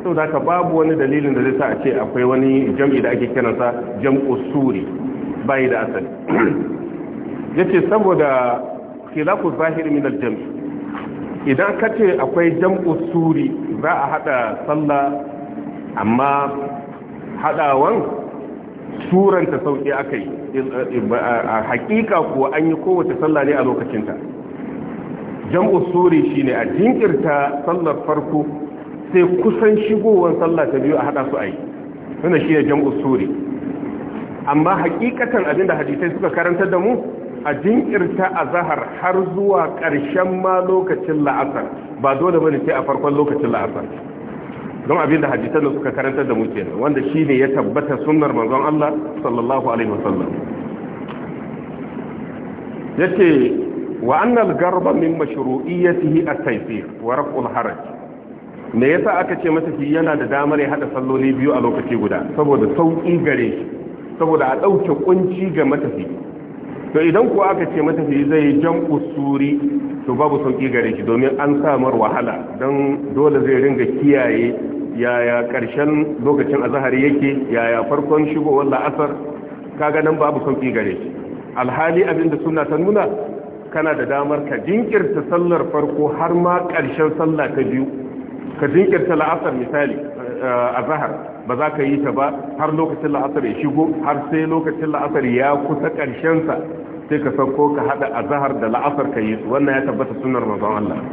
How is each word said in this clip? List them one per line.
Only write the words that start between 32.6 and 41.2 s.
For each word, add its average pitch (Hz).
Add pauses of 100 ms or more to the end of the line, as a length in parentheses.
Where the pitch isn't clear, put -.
jam'u 143 (100)
suri. 131 (1200)
Amma 156
hakikatan 226
abinda 165
hadisai 147
suka 185
karantar 175
da 180
mu, 220 (500)
a 147
jinkirta 180
azhar 170 (220)
har 185 (200)
zuwa 190 (120)
ƙarshen 165
ma 185
lokacin 180